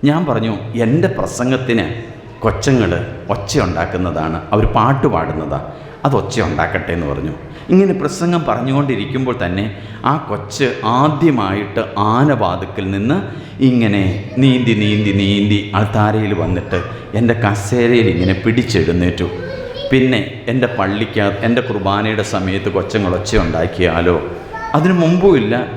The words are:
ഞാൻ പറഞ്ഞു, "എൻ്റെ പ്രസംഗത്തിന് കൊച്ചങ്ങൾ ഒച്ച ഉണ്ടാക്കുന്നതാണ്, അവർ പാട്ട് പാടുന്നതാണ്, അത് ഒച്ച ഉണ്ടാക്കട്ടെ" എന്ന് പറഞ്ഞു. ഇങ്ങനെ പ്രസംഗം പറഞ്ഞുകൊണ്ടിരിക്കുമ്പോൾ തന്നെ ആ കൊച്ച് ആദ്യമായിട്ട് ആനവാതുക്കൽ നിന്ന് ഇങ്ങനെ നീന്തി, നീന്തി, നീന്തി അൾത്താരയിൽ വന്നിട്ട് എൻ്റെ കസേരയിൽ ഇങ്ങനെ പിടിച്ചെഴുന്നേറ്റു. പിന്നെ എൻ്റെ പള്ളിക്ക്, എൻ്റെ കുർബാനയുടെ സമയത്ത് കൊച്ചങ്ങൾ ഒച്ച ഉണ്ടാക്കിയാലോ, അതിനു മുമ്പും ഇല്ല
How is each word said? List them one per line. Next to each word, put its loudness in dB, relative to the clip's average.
ഞാൻ 2
പറഞ്ഞു, 0
"എൻ്റെ 4
പ്രസംഗത്തിന് 0
കൊച്ചങ്ങൾ 2
ഒച്ച -6
ഉണ്ടാക്കുന്നതാണ്, -2
അവർ 4
പാട്ട് 2
പാടുന്നതാണ്, -4
അത് 2
ഒച്ച -6
ഉണ്ടാക്കട്ടെ" -2
എന്ന് -4
പറഞ്ഞു. -6
ഇങ്ങനെ 6
പ്രസംഗം 0
പറഞ്ഞുകൊണ്ടിരിക്കുമ്പോൾ 0
തന്നെ -2
ആ 2
കൊച്ച് -2
ആദ്യമായിട്ട് 0
ആനവാതുക്കൽ 0
നിന്ന് 0
ഇങ്ങനെ 4
നീന്തി, 4
നീന്തി, 2
നീന്തി 2
അൾത്താരയിൽ 2
വന്നിട്ട് -2
എൻ്റെ 4
കസേരയിൽ 2
ഇങ്ങനെ 2
പിടിച്ചെഴുന്നേറ്റു. 2
പിന്നെ 4
എൻ്റെ 2
പള്ളിക്ക്, -2
എൻ്റെ 2
കുർബാനയുടെ 0
സമയത്ത് -2
കൊച്ചങ്ങൾ 0
ഒച്ച -6
ഉണ്ടാക്കിയാലോ, 2
അതിനു 4
മുമ്പും 6
ഇല്ല 0